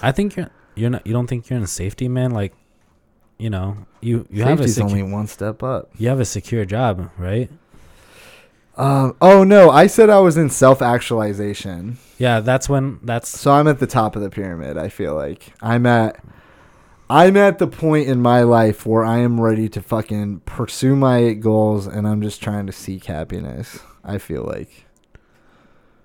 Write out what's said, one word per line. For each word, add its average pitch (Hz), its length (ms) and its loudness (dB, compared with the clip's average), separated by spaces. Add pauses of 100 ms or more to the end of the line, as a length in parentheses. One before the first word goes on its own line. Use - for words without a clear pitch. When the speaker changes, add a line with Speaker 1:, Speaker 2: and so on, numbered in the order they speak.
Speaker 1:
I 131 80 0
think 202 240 -4
you're, - 140 -10 (260)
you're 117 140 -2
not, 123 160 -6
you 107 80 -6
don't 123 120 -2
think 120 240 -8
you're 127 80 -4
in 104 80 -6
safety, 101 400 -8
man? 127 240 -2
Like, 101 220 -6 (880)
you 113 120 -8
know, 98 260 -6 (260)
you, 117 280 -4
you 104 140 -4
have 147 160 2
a 123 80 0
Speaker 2:
Safety's 107 100 -2
Speaker 1:
secu- 104 120 -2 (100)
Speaker 2:
only - 20 -4 (120)
one 104 120 -6
step 104 380 -10
up. 127 340 -8
Speaker 1:
you 113 120 -2
have 135 100 -2
a 120 60 -2
secure 107 400 -6
job, 95 520 -4
right? 98 320 -6 (1300)
Speaker 2:
Um, 135 440 0
oh, 190 220 8
no. 190 280 10
I 156 180 8
said 214 220 4
I 202 100 8
was 170 160 4
in 160 120 2
self-actualization. 107 1500 0 (200)
Speaker 1:
Yeah, 120 220 0
that's 127 280 -2
when, 135 340 -4
that's 120 260 -6
Speaker 2:
So - 240 -2
I'm 147 140 4
at 151 140 0
the 127 80 -2
top 110 260 -2
of 104 80 -8
the 98 80 -8
pyramid, 82 480 -10
I 87 120 -8
feel 78 260 -8
like. 73 440 -10
I'm 120 260 0
at, 113 360 0 (880)
I'm 180 280 6
at 202 220 4
the 180 80 -2
point 151 420 -2
in 127 140 0
my 120 200 4
life 113 440 2
where 113 180 0
I 113 140 0
am 120 220 0
ready 110 300 0
to 104 120 -10
fucking 104 580 -6
pursue - 560 -4
my 123 360 2
goals, 107 540 0
and 104 200 -6
I'm 107 160 -2
just 104 200 -10
trying 104 240 -6
to 95 60 -10
seek 95 340 -14
happiness, 80 760 -12 (240)
I 101 140 -8
feel 69 260 -10
like. - 420 -14 (1200)